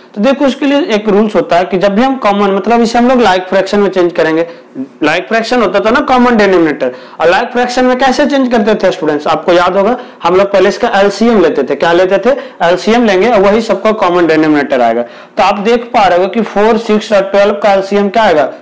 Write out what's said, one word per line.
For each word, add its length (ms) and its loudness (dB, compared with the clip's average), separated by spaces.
तो 60 -6
देखो 240 0
उसके 200 -2
लिए 160 0
एक 280 -2
rules 260 0
होता 200 0
है 100 0
कि 120 -4
जब 180 0
भी 80 0
हम 120 0
common, 360 -2
मतलब 300 0
इसे 180 0
हम 100 2
लोग 120 2
like 260 0
fraction 320 -2
में 100 2
change 240 0
करेंगे। 340 -2
like 240 -2
fraction 340 -2
होता 180 0
था 100 -2
ना 100 2
कॉमन 380 2
denominator, 540 0
और 100 2
like 220 0
fraction 340 -2
में 120 2
कैसे 280 2
change 260 0
करते 240 0
थे 160 0
students, 360 -4
आपको 260 0
याद 240 2
होगा 200 -2
हम 120 2
लोग 160 2
पहले 180 2
इसका 260 -2
एलसीएम 460 2
लेते 220 0
थे। 120 -4
क्या 180 0
लेते 240 2
थे? 200 0
एलसीएम 420 0
लेंगे 260 2
और 80 2
वही 220 2
सबका 300 -2
common 360 0
denominator 540 2
आएगा। 200 0
तो 420 -6
आप 160 0
देख 240 0
पा 240 0
रहे 120 2
हो 80 0
कि 140 -4
फ़ोर, 360 0
सिक्स 360 -2
और 80 4
ट्वेल्व 320 0
का 200 0
एलसीएम 360 0
क्या 140 0
आएगा? 380 0